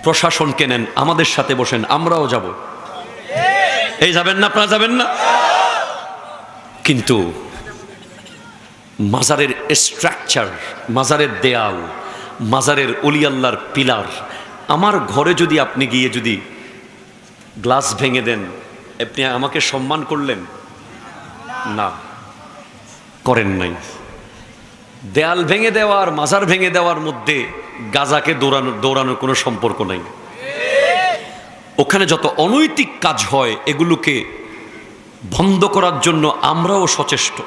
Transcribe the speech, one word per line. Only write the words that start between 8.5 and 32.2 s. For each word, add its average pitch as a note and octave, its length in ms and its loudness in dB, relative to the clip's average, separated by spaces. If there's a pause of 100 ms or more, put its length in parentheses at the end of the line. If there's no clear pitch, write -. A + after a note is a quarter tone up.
মাজারের C3 760 2
স্ট্রাকচার, - 720 0 (440)
মাজারের C3 520 2
দেয়াল, G#2+ 460 0 (540)
মাজারের C3+ 460 2 (160)
অলি D3 220 4
আল্লাহর C3 320 2 (160)
পিলার, B2+ 300 2 (640)
আমার F#3 320 2
ঘরে C#3 340 2
যদি D#3 260 4
আপনি C3 280 0
গিয়ে B2+ 220 2
যদি A2 320 -2 (1160)
গ্লাস B2 380 2
ভেঙে B2+ 260 2
দেন, A2+ 180 0 (640)
আপনি C3 240 -4
আমাকে C3 360 -2
সম্মান C#3 420 -2
করলেন? C3 420 -4 (1200)
না, G#2 260 -2 (1300)
করেন A#2 240 2
নাই। F#2 260 -2 (1300)
দেয়াল D#3+ 400 2
ভেঙে G#3+ 280 2
দেওয়া G#3 300 4
আর F3 100 2
মাজার D#3 340 2
ভেঙে F#3 240 2
দেওয়ার F3 300 2
মধ্যে C#3 480 -2 (460)
গাজাকে C#3+ 400 2
দৌড়ানো, C3 380 2 (100)
দৌড়ানোর C3 340 2
কোনো C3 200 0
সম্পর্ক A2 460 -2
নাই। F#2 180 -2 (1800)
ওখানে F#3+ 280 4
যত D#3+ 200 2 (120)